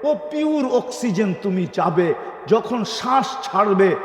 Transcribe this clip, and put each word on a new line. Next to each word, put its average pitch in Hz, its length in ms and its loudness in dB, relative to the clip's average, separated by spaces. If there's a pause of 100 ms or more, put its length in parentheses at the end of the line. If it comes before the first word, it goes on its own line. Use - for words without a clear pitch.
ও 294 120 2 (160)
পিওর 302 460 0
অক্সিজেন 214 640 -2
তুমি 185 320 -2
যাবে। 170 400 2 (340)
যখন 226 360 2
শ্বাস - 600 -2
ছাড়বে 190 600 4